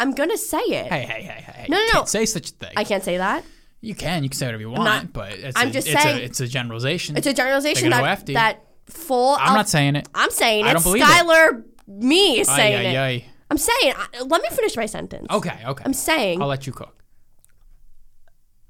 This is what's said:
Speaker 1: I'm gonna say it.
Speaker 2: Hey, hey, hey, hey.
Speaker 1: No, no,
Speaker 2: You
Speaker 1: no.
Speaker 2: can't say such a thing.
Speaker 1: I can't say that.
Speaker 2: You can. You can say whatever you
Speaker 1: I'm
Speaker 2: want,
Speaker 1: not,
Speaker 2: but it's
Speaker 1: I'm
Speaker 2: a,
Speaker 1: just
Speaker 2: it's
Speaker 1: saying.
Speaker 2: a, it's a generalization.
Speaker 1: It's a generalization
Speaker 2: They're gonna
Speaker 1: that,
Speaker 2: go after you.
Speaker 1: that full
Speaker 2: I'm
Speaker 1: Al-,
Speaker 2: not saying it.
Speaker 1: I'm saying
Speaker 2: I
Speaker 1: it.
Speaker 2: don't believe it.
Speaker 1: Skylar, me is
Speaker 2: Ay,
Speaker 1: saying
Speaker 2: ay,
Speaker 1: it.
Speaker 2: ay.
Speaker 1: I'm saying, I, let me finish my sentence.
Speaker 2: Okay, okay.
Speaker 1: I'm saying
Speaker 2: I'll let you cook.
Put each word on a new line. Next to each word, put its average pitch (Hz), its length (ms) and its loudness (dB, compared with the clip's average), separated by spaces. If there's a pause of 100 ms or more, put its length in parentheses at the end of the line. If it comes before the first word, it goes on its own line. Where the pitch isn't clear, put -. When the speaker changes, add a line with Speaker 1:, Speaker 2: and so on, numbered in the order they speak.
Speaker 1:
I'm 254 120 0
gonna 320 240 -2
say - 220 -4
it. 330 320 -2
Speaker 2:
Hey, 151 140 -2
hey, 110 180 -10
hey, 110 200 -16
hey. - 260 -18
Speaker 1:
No, 302 80 0
no, 415 60 2
Speaker 2:
You 453 60 0
Speaker 1:
no. 466 40 2
Speaker 2:
can't 359 160 2
say 220 180 0
such - 240 -6
a - 20 -14
thing. - 240 -16
Speaker 1:
I 208 60 2
can't 196 220 -2
say 180 140 -2
that. 220 260 -2 (360)
Speaker 2:
You 214 140 -12
can. 156 300 -4
You 135 60 -2
can 135 60 -8
say 135 100 -4
whatever 113 160 -8
you 110 80 -10
Speaker 1:
I'm 123 120 -6
Speaker 2:
want, - 20 0 (200)
Speaker 1:
not, - 80 -14
Speaker 2:
but 104 220 -10
it's 127 220 -10
Speaker 1:
I'm 240 120 2
Speaker 2:
a, - 20 -4
Speaker 1:
just - 160 -4
Speaker 2:
it's 294 160 4
Speaker 1:
saying. 294 140 2
Speaker 2:
a, 240 80 -4
it's - 160 -8
a 123 80 -4
generalization. 127 680 -4
Speaker 1:
It's - 120 -2
a 269 40 2
generalization 277 580 0
Speaker 2:
They're - 100 4
gonna - 20 2
Speaker 1:
that, 139 60 0
Speaker 2:
go - 20 2 (100)
after - 120 -8
you. - 60 -2
Speaker 1:
that 220 260 0 (220)
full 254 500 2
Speaker 2:
I'm - 140 2
Speaker 1:
Al-, 262 40 6
Speaker 2:
not 208 140 2
saying 143 260 4
it. 143 220 -6
Speaker 1:
I'm 269 160 2
saying 220 340 2
Speaker 2:
I - 40 4
Speaker 1:
it. - 40 4
Speaker 2:
don't 330 80 2
believe 202 220 2
it. - 20 8
Speaker 1:
Skylar, 320 560 6 (240)
me 262 540 2
is - 80 0
Speaker 2:
Ay, - 80 2
Speaker 1:
saying 208 400 2
Speaker 2:
ay, 135 160 0
Speaker 1:
it. 120 100 -4
Speaker 2:
ay. - 20 -20 (240)
Speaker 1:
I'm 302 100 0
saying, 466 380 2
I, 220 280 -12
let 320 180 0
me 640 80 -6
finish 440 260 -2
my 220 100 -4
sentence. - 440 -12
Speaker 2:
Okay, 175 340 -2
okay. 135 220 -8
Speaker 1:
I'm - 80 0
saying 202 480 0
Speaker 2:
I'll 143 60 -2
let 135 180 -4
you 127 60 -8
cook. - 240 -18 (1700)